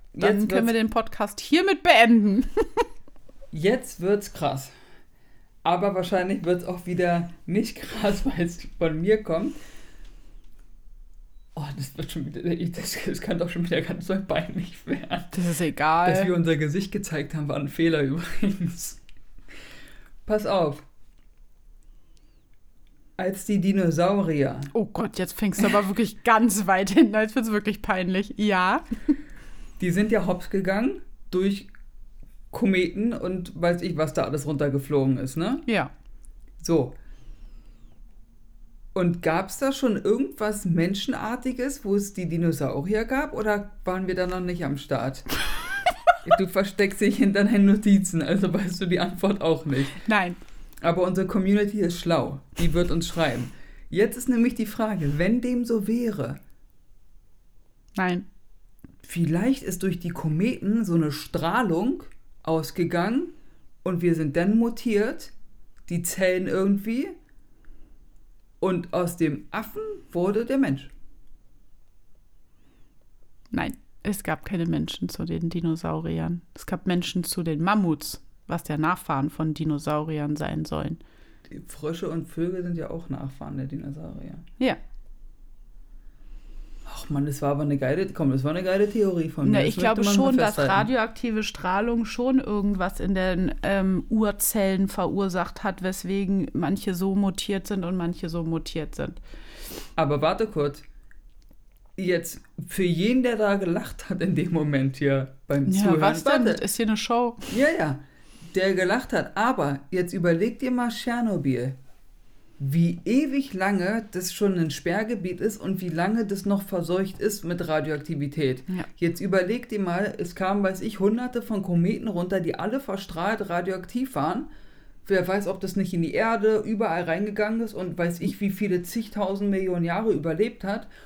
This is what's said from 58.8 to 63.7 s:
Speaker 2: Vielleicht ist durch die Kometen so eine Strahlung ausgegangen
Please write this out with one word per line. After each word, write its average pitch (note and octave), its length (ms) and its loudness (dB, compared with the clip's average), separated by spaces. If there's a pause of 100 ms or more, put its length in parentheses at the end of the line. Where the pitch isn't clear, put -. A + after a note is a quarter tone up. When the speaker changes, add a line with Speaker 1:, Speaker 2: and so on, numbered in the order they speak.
Speaker 2:
Vielleicht E3+ 640 0
ist F3+ 200 -6
durch F3+ 160 0
die E3+ 120 -6
Kometen G3 760 0
so F3 80 0
eine D#3 180 4
Strahlung F3 920 0 (380)
ausgegangen F3 920 0 (500)